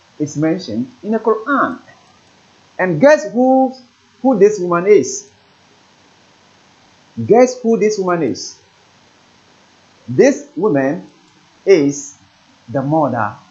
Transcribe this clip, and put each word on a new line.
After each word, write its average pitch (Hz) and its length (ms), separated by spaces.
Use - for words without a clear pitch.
is 151 160
mentioned 160 560
in 202 100
the 220 80
Quran. 220 600
And 175 220
guess 294 320
who, 254 420
who 254 160
this 202 220
woman 175 280
is? - 440
Guess 247 360
who 226 160
this 208 200
woman 180 260
is? - 360
This 202 460
woman 151 540
is 143 500
the 131 120
mother 127 540